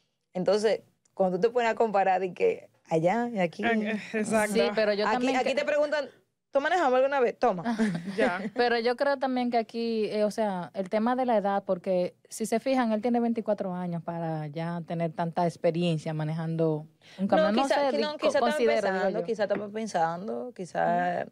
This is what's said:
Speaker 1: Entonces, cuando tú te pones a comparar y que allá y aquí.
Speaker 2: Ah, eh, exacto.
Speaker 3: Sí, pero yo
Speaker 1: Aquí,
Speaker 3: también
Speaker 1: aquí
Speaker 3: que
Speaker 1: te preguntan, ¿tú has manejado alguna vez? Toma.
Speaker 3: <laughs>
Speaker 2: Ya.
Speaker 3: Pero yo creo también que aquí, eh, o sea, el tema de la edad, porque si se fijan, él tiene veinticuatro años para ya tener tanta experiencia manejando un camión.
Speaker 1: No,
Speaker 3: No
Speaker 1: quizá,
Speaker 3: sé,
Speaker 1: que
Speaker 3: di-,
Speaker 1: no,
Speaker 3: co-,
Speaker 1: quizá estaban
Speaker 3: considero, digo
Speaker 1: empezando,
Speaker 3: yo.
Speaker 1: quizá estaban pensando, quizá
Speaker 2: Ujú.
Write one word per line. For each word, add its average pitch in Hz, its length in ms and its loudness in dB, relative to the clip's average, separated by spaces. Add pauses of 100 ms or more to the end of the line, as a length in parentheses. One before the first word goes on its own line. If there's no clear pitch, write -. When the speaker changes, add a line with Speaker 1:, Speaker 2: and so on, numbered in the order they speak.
(340)
Speaker 1:
Entonces, 196 480 2 (320)
cuando 185 240 2
tú 214 100 4
te 233 60 -6
pones 240 160 2
a 220 60 0
comparar 190 480 2
y 180 100 -4
que 185 360 0 (200)
allá 190 400 2
y 220 100 -4
aquí. 180 240 -2
Speaker 2:
Ah, 233 100 2
eh, 214 260 -2 (140)
exacto. 214 420 0
Speaker 3:
Sí, 226 60 4 (140)
pero 214 180 2
yo 208 120 0
Speaker 1:
Aquí, 214 80 2
Speaker 3:
también 254 240 0
Speaker 1:
aquí 254 120 0
Speaker 3:
que 269 60 -2
Speaker 1:
te 294 100 0
preguntan, 294 400 0 (460)
¿tú 277 80 0
has 277 40 2
manejado 302 320 2
alguna 269 240 2
vez? 240 180 0
Toma. 185 260 2
Speaker 3:
<laughs> 196 540 -2
Speaker 2:
Ya. 226 240 0 (140)
Speaker 3:
Pero 240 240 2
yo 240 160 0
creo 277 220 0
también 254 340 -2
que 240 60 0
aquí, 226 480 -2
eh, 208 180 0
o 208 80 2
sea, 190 420 -4
el 190 160 -6
tema 226 260 0
de 254 100 0
la 233 120 2
edad, 196 280 0
porque 180 500 -2 (140)
si - 160 -6
se 226 140 0
fijan, 254 340 0
él 214 80 -2
tiene 240 180 2
veinticuatro 220 560 -2
años 175 280 -4
para 160 440 -6
ya 165 400 -6
tener 170 240 -2
tanta 175 340 -2
experiencia 165 680 0
manejando 160 720 -2 (320)
un 196 80 0
camión. 202 280 4
Speaker 1:
No, 254 60 4
Speaker 3:
No 277 60 2
Speaker 1:
quizá, 285 180 2
Speaker 3:
sé, 262 60 2
Speaker 1:
que - 60 0
Speaker 3:
di-, - 60 2
Speaker 1:
no, 302 100 -2
Speaker 3:
co-, 311 40 -10
Speaker 1:
quizá 302 100 0 (120)
estaban 240 120 4
Speaker 3:
considero, 226 300 2
digo 190 140 0
Speaker 1:
empezando, 185 240 0
Speaker 3:
yo. 170 60 -4
Speaker 1:
quizá 220 180 -4
estaban 208 280 -2
pensando, 214 840 -4
quizá 175 680 0
Speaker 2:
Ujú. - 100 -10